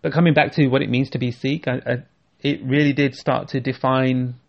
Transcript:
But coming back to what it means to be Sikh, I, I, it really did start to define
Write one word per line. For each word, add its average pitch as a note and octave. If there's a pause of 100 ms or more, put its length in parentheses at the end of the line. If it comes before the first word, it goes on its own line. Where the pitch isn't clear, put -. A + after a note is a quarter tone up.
But D3+
coming E3
back D3
to D3
what C3
it -
means B2+
to B2
be B2
Sikh, C#3
I, B2+
I, B2 (360)
it C#3
really C#3
did C#3
start -
to C3+
define B2+ (140)